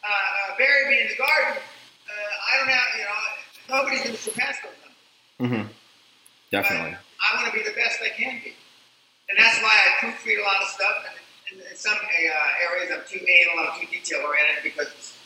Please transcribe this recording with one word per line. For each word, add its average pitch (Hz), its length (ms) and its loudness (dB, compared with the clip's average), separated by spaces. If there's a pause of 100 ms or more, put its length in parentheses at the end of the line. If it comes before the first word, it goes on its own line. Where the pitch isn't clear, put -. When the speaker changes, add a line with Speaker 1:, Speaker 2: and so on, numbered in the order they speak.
Speaker 1:
uh, 208 80 -6
uh, 196 480 0
bury 277 320 4
me - 160 4
in - 80 -4
the - 80 -6
garden, - 400 2
uh, - 720 -12 (160)
I 262 80 4
don't 262 160 0
have, 254 140 4 (100)
you 214 80 -6
know, - 720 -6
nobody's 262 240 0
gonna 226 160 -4
surpass 262 480 -4
those - 160 -16
numbers. - 880 -6
Speaker 2:
Mm-hmm. - 0 - (800)
Definitely. 85 480 0
Speaker 1:
But - 240 -14
I - 160 2
wanna - 160 -4
be - 80 -2
the 208 160 -4
best - 240 0
I - 80 -2
can 247 340 -6
be. - 140 -16 (720)
And - 80 0
that's 226 240 6
why 220 80 4
I 202 320 6
proofread 220 400 -2
a 208 80 -2
lot 196 160 2
of - 80 -4
stuff. 202 320 -2
And - 560 -18
in, - 80 -18
in - 80 -16
some, 214 160 -2
uh, 165 800 2
areas, - 160 -2
I'm - 160 -4
too - 160 -8
anal, - 480 4
I'm - 100 -8
too - 60 -8
detail-oriented - 800 -2
because - 480 -6 (120)